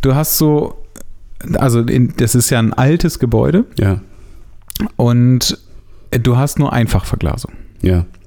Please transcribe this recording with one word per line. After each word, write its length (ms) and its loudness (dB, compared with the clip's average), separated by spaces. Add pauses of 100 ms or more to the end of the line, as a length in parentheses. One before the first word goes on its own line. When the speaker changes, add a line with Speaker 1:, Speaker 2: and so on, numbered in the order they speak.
Speaker 1:
du 120 2
hast 240 0
so, 360 2 (840)
also 220 2
in, 360 2
das 180 0
ist 160 2
ja 80 2
ein 160 2
altes 440 2
Gebäude. 460 2 (140)
Speaker 2:
Ja. 220 0 (960)
Speaker 1:
Und 640 2 (520)
du 260 2
hast 220 -2
nur 140 2
Einfachverglasung. 800 -2 (300)
Speaker 2:
Ja. 220 2 (220)